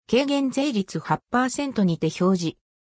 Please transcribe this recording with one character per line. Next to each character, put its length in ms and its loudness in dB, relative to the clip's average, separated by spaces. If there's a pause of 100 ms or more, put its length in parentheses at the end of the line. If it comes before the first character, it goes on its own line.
(120)
軽 140 4
減 260 0
税 220 0
率 260 -2
八 220 -2 (100)
パ 120 2
ー 60 0
セ 180 -4
ン 60 -8
ト 120 2
に 120 2
て 100 0 (120)
表 180 4
示。 200 -4 (340)